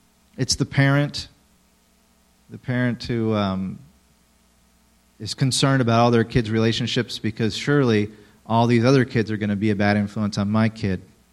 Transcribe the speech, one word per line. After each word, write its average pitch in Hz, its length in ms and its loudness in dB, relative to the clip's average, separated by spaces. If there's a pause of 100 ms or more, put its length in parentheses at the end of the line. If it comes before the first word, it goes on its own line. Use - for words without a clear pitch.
(380)
it's - 180 -4
the 143 100 -2
parent, 143 640 0 (1200)
the 117 80 -16
parent 123 460 -4
who, 113 300 -2
um, 95 460 -2 (1400)
is 110 140 -10
concerned 135 480 2
about 117 180 2
all 120 120 6
their 117 120 4
kids' 113 260 -2
relationships 113 720 -2
because 110 340 -4
surely 120 580 2 (360)
all 117 180 2
these 117 200 4
other 135 180 4
kids 113 260 -2
are 110 60 -4
gonna 104 220 -2
be 107 140 0
a 104 40 0
bad 104 220 2
influence 104 400 -4
on 101 120 -2
my 110 200 2
kid. 98 320 -6 (300)